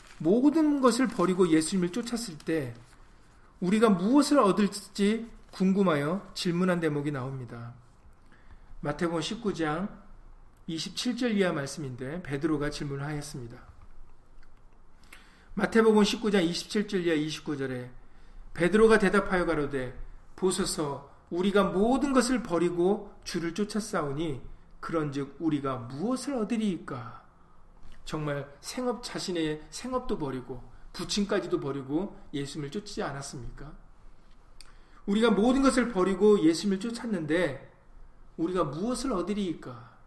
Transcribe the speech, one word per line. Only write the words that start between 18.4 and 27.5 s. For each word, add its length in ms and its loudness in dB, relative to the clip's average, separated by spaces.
베드로가 440 6
대답하여 480 2
가로되, 520 -2
"보소서, 760 -2
우리가 340 2
모든 480 2
것을 300 2
버리고 720 0
주를 300 -4
쫓았사오니 840 -4
그런즉 600 -4
우리가 380 0
무엇을 560 -4
얻으리이까?" 920 -4